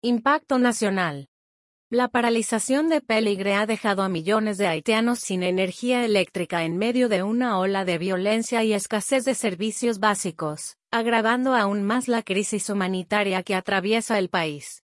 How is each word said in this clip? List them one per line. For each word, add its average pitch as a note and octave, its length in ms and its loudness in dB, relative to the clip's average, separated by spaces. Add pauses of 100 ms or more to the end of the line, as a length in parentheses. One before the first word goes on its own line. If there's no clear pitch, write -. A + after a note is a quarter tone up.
Impacto B3+ 580 0
nacional. F#3+ 680 0 (680)
La B3 140 2
paralización A#3 800 0
de D#4 140 2
Peligre G3+ 540 0
ha G#3+ 100 2
dejado G#3 360 0
a F#3+ 60 2
millones G3 500 0
de G3+ 80 0
haitianos A3 540 0
sin F3+ 240 -4
energía F#3+ 640 0
eléctrica F3+ 580 0
en E3 140 -2
medio A#3+ 320 2
de F#3 120 2
una A3+ 380 0
ola G3 240 0
de F3+ 140 0
violencia G3+ 640 0
y A3 80 2
escasez G#3+ 540 0
de C4 100 0
servicios G#3+ 640 -2
básicos, F3+ 760 -2 (120)
agravando A#3 640 2
aún G3+ 300 2
más B3 240 0
la A#3 160 0
crisis G3 460 -2
humanitaria F#3+ 760 -2
que G3 120 -2
atraviesa G3+ 640 0
el F3+ 100 0
país. D#3 640 -4